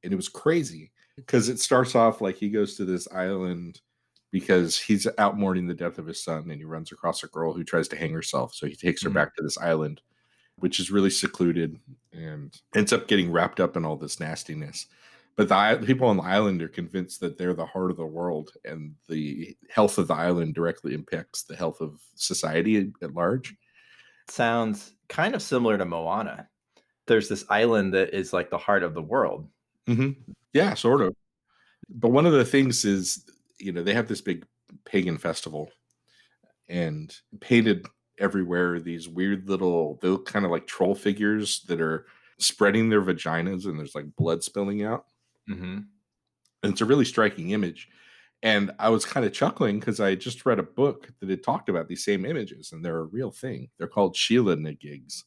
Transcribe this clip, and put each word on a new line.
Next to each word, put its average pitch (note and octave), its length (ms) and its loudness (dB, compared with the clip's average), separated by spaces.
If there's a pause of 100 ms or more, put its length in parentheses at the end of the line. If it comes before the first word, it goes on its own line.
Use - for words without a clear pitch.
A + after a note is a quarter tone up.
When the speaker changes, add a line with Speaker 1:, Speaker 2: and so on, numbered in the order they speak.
Speaker 1:
And F#2 120 -4
it - 20 0
was F#2 140 -4
crazy C3+ 600 -2 (360)
'cause A#2+ 240 4
it A#2+ 100 -4
starts B2 340 2
off A2+ 280 6
like F#2+ 140 -2
he G#2 120 -4
goes G2+ 280 0
to G2 100 -4
this F2+ 260 -2
island F#2 680 -4 (480)
because F2+ 480 4
he's G#2 280 2 (120)
out G2+ 200 4
mourning F2+ 280 0
the F2 80 -4
death E2+ 240 -6
of D#2 80 -12
his E2 180 -10
son, D#2+ 260 -6
and D2+ 80 -10
he D#2 60 -14
runs D#2+ 280 -10
across E2 300 -4
a D#2+ 60 -12
girl D#2+ 240 -4
who E2+ 120 -6
tries E2 240 0
to - 80 -8
hang D#2 160 -4
herself. C2+ 420 -4
So - 120 -8
he C#2+ 100 -6
takes E2 260 -2
her D#2+ 80 -2
Speaker 2:
Mm-hmm. C#2 40 -2
Speaker 1:
back D2 220 0
to D#2+ 60 -6
this D2 160 -4
island, D#2 420 0 (560)
which F2+ 240 -2
is F#2 100 -6
really G2+ 200 4
secluded, E2+ 680 0 (340)
and D#2 460 -14 (160)
ends G#2 200 4
up - 140 0
getting F2+ 220 4
wrapped E2+ 300 0
up F2 160 2
in E2 80 -2
all D#2 140 -4
this C#2+ 220 -10
nastiness. D#2 680 -10 (500)
But G2+ 120 4
the G2 60 6
i-, G#2+ 220 6
people A#2+ 320 2
on G2+ 100 4
the F2 60 -2
island F#2+ 360 2
are D#2+ 80 -4
convinced F2+ 520 -6
that E2 180 -6
they're F2+ 160 0
the E2 100 -4
heart F#2 260 -2
of E2 60 -2
the E2 80 -6
world, D#2+ 480 -6 (120)
and D2+ 300 -12 (140)
the D2+ 480 -6 (140)
health G#2 260 4
of F2+ 120 0
the E2 60 2
island E2 400 0
directly E2 380 -2
impacts - 520 -8
the E2 120 -16
health E2 240 -4
of D2+ 180 -10 (180)
society G2 840 0
at D2 140 -10
large. F#2 400 -2 (760)
Speaker 2:
Sounds A2+ 640 0 (160)
kind G3 260 0
of F#3+ 80 -4
similar A#2 360 2
to F#2+ 80 0
Moana. E2+ 640 -4 (580)
There's G#3 220 4
this - 200 -6
island G#2 460 2
that F#2+ 200 2
is, F#2+ 180 -4
like, F2 180 -2
the F2 80 -4
heart G2+ 260 2
of D#2+ 100 -4
the E2 80 -6
world. G2 460 -2 (400)
Speaker 1:
Mm-hmm. B2 220 2 (420)
Yeah, F3 220 4
sort A#2+ 260 4
of. F#2 140 0 (760)
But A#2+ 220 2
one C#3+ 160 6
of E3+ 60 8
the C3 120 8
things C3 400 4
is, G2 400 0 (340)
you G2 140 -8
know, E2+ 100 -4
they G2 120 2
have A#2 140 0
this G#2 120 -4
big F2+ 240 -6 (400)
pagan F2+ 340 0
festival, D#2 520 -6 (1000)
and D#2+ 460 -6 (260)
painted A2 460 4 (320)
everywhere, F2 600 0
these E2+ 280 -10
weird F#2 400 -2
little, F2 540 0
they F#2 60 0
look F#2+ 220 0
kinda G2+ 180 0
like E2+ 180 -2
troll F#2 280 0
figures G#2 760 -2
that E2 120 -2
are D#2+ 260 -2 (320)
spreading A2 520 4
their G#2 120 4
vaginas, F2+ 640 -2
and D#2+ 120 -6
there's, D2 160 -12
like, D2 220 -12
blood E2 280 0
spilling G2+ 400 -4
out. A2+ 220 -4 (420)
Speaker 2:
Mm-hmm. F2+ 300 -8 (840)
Speaker 1:
And G2+ 100 0
it's - 80 -2
a A2+ 60 4
really C3 200 6
striking G2+ 440 0
image. G2 380 -4 (540)
And G#2 360 2
I G#2+ 120 2
was A2 140 4
kinda - 260 0
chuckling A2 500 0
'cause G#2 200 -4
I G2 140 4
just A#2+ 320 -6
read A#2 140 4
a - 20 -2
book - 560 -2
that F#2+ 100 -10
had F#2+ 140 -2
talked - 260 -4
about E2+ 200 -2
these - 160 -8
same G2 200 0
images, A2+ 480 -8
and D#2+ 120 -14
they're E2 160 -4
a D#2+ 40 -6
real G2+ 280 -6
thing. - 460 -10
They're - 100 -8
called F#2+ 260 2
Sheela-na-gigs. D2+ 1120 0